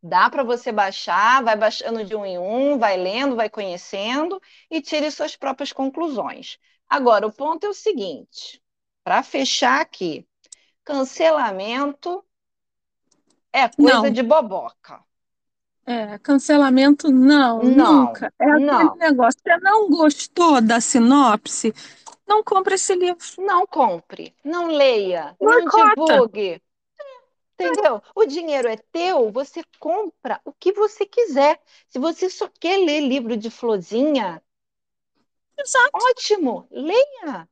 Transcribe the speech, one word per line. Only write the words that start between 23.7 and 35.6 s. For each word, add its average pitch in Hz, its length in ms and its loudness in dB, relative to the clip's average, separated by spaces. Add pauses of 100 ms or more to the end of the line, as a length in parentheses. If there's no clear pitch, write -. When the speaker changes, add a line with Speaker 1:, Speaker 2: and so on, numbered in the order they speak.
Speaker 1:
não 339 240 -6
leia, 214 720 0
não 427 280 2
Speaker 2:
Boicota. - 20 -
Speaker 1:
divulgue. 247 920 2 (920)
Entendeu? 349 480 -2 (140)
O 415 100 2
dinheiro 285 420 -4
é 220 100 -4 (140)
teu, 330 400 -2
você 277 320 -10 (160)
compra 330 640 -8
o 285 80 -16
que 370 200 -2
você 415 320 -2
quiser. 311 560 0 (260)
Se - 120 -10
você 330 300 -4
só 359 180 -10 (120)
quer 370 200 -2
ler 302 220 0
livro 247 360 -4
de 214 120 -8
florzinha, 226 920 -4 (1160)
Speaker 2:
Exato. 523 360 0